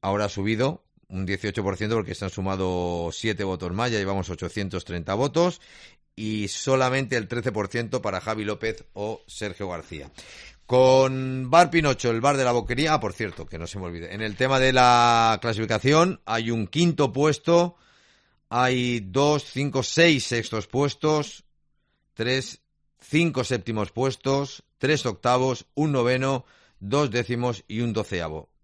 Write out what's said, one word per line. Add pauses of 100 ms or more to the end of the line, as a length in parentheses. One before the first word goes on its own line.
Ahora
ha
subido (240)
un
dieciocho
por
ciento
porque
se
han
sumado
siete
votos
más,
ya
llevamos
ochocientos
treinta
votos. (560)
Y
solamente
el
trece
por
ciento
para
Javi
López
o
Sergio
García. (560)
Con
Bar
Pinocho,
el
bar
de
la
Boquería.
Ah,
por
cierto,
que
no
se
me
olvide.
En
el
tema
de
la
clasificación
hay
un
quinto
puesto, (720)
hay
dos,
cinco,
seis
sextos
puestos, (680)
tres, (380)
cinco
séptimos
puestos, (140)
tres
octavos,
un
noveno, (340)
dos
décimos
y
un
doceavo. (140)